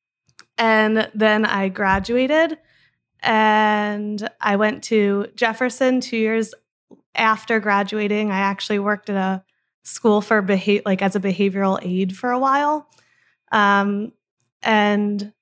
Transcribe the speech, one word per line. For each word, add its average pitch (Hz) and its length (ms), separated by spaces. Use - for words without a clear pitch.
and 220 540
then 214 320
I 196 260
graduated 247 880
and 214 1080
I 208 140
went 214 300
to 202 500
Jefferson 247 640
two 233 180
years 220 360
after 220 420
graduating. 208 720
I 190 80
actually 196 400
worked 202 320
at 196 60
a 190 260
school 208 380
for 208 200
beha-, 202 460
like, 190 160
as 196 140
a 196 40
behavioral 196 640
aide 185 340
for 247 140
a 247 80
while. 294 500
Um, 202 640
and 208 800